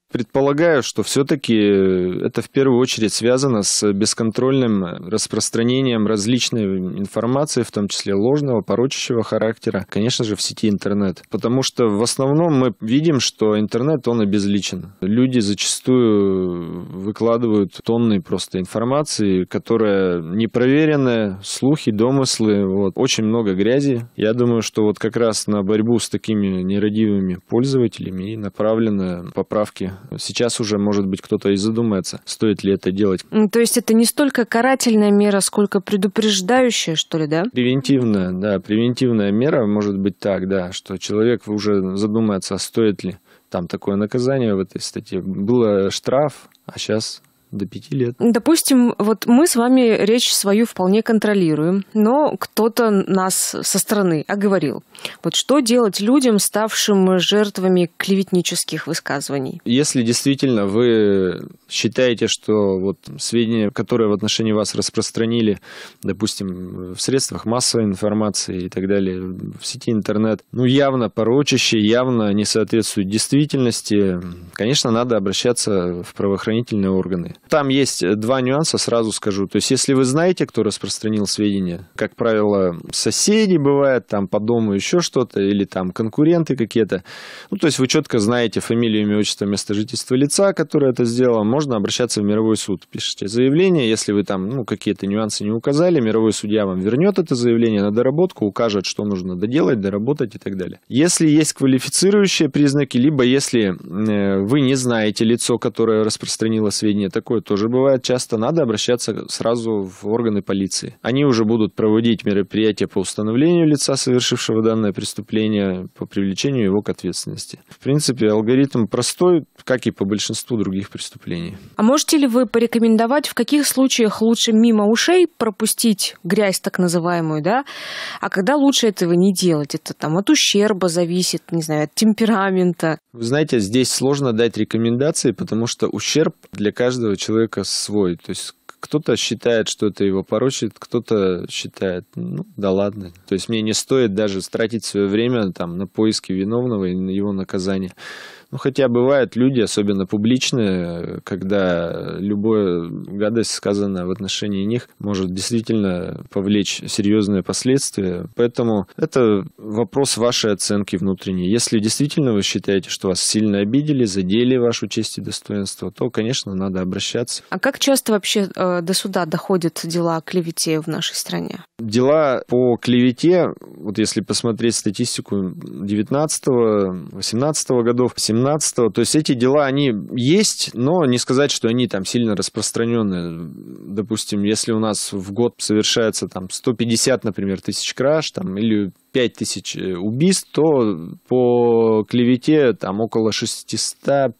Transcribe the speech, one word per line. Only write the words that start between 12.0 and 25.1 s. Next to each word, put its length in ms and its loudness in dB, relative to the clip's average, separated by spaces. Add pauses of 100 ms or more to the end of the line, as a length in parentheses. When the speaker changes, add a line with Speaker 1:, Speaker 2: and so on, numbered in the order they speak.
Speaker 1:
основном 560 2
мы 220 2
видим, 400 2
что 400 0
интернет, 480 -2
он 140 2
обезличен. 800 -2
Люди 380 2
зачастую 1500 0
выкладывают 880 0 (100)
тонны 380 2
просто 380 -6
информации, 840 0
которая 800 0
непроверенная, 1200 0
слухи, 480 0
домыслы, 760 2
вот. 300 0
Очень 300 0
много 300 0
грязи. 600 0
Я 180 0
думаю, 280 2
что 220 -2
вот 160 2
как 180 -4